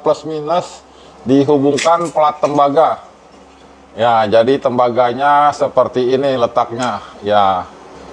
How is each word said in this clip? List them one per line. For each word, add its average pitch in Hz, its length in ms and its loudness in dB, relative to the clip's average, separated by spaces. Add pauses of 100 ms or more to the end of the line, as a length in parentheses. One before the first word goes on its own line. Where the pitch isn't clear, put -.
plus 151 240 -2
minus 156 560 -6 (400)
dihubungkan 143 880 2
plat 147 320 0
tembaga. 143 560 2 (960)
Ya, 113 320 0
jadi 113 320 2
tembaganya 127 960 0
seperti 127 600 0
ini 139 180 -2
letaknya. 117 640 -4 (240)
Ya, 98 400 2 (500)